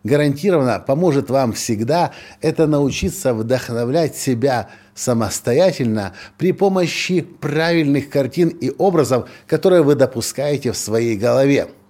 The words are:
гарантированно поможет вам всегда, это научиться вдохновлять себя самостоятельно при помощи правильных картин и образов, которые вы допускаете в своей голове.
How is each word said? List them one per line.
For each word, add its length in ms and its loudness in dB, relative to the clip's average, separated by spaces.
гарантированно 760 0
поможет 500 0
вам 240 0
всегда, 600 -2
это 240 0
научиться 680 0
вдохновлять 840 -2
себя 540 -2
самостоятельно 1160 0
при 140 0
помощи 720 0
правильных 880 0
картин 380 0
и 240 -4
образов, 580 0
которые 380 4
вы 100 6
допускаете 800 -2
в 60 -6
своей 380 -2
голове. 520 2